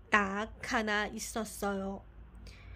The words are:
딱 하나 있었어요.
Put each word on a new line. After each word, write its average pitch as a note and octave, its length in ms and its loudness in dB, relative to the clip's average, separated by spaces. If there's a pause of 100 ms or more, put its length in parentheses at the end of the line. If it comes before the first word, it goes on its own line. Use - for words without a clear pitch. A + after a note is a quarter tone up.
딱 G3+ 420 4 (120)
하나 G#3+ 440 2
있었어요. G3+ 960 -2 (720)